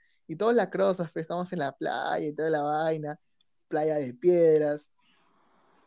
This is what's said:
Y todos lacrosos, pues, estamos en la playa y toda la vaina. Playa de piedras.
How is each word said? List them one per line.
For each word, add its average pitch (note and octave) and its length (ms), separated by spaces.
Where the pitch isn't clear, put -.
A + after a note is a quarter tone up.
Y D#3+ 80
todos G#3 180
lacrosos, F#3 580
pues, E3 120
estamos F3 300
en F3+ 60
la C#3 120
playa D#3+ 560
y D3 80
toda D3+ 140
la D#3 120
vaina. D3+ 580
Playa D#3 280
de C3+ 180
piedras. D#3 760